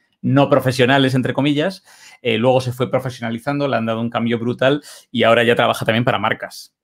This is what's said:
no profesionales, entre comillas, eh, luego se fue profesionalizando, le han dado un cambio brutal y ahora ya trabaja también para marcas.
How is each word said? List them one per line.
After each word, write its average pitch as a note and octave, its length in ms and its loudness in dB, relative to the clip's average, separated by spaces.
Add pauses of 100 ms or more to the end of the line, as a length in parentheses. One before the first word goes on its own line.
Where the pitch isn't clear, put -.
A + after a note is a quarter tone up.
(220)
no C3+ 280 4
profesionales, B2+ 680 2
entre B2+ 180 -2
comillas, D3 520 -2 (360)
eh, A2+ 160 -2
luego B2+ 220 2
se B2 140 -4
fue - 180 -4
profesionalizando, C3+ 760 -4
le A#2 80 -2
han A2+ 80 -4
dado A2+ 160 -4
un A#2 80 -4
cambio A#2 280 -2
brutal B2+ 440 -2 (300)
y A#2 120 0
ahora A#2 200 6
ya A#2 120 4
trabaja A#2 300 0
también A2+ 180 0
para A#2 160 0
marcas. - 640 -8